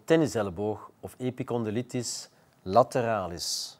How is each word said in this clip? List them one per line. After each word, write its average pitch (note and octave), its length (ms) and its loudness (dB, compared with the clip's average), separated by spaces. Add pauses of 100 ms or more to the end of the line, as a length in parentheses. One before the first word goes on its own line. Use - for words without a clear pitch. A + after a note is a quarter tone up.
tenniselleboog G#2+ 840 0 (100)
of - 180 -14
epicondylitis B2 1080 -4 (340)
lateralis G#2 1160 0